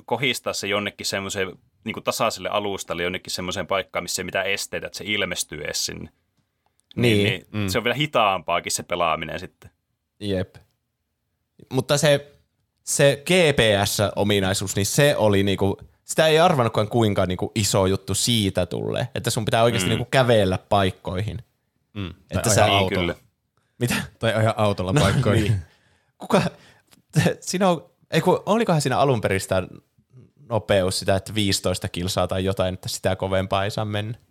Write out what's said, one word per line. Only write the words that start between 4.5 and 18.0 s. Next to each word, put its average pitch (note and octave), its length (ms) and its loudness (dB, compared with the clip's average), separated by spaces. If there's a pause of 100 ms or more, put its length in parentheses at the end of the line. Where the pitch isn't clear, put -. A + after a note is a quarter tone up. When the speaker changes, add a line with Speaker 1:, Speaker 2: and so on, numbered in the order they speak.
Speaker 1:
että - 120 -12
se F2 80 -12
ilmestyy F2+ 580 -4
edes - 220 -6
sinne. E2 240 -12 (840)
Speaker 2:
Niin. A2 280 2
Speaker 1:
Niin, F#2+ 280 -2
niin G#2+ 120 -4
Speaker 3:
Mm. F#2 40 -2
Speaker 1:
se G#2 100 -2
on G#2+ 60 -4
vielä A#2+ 120 0
hitaampaakin G2 760 0
se - 100 -6
pelaaminen E2 580 -2
sitten. - 300 -18 (500)
Speaker 2:
Jep. G2 340 -4 (1200)
Mutta C3 260 0
se, C#3+ 340 2 (520)
se C#3+ 420 2
G - 20 -8 (280)
P - 20 2 (280)
S-ominaisuus, G2 880 0
niin G2 100 0
se D3 300 4
oli G2+ 260 4
niinku, G2 340 0 (280)
sitä D#3+ 220 0
ei D#3 120 4
arvannutkaan B2 500 2
kuinka G2+ 380 2
niinku F2+ 280 -4
iso G2 320 2
juttu F#2+ 280 -2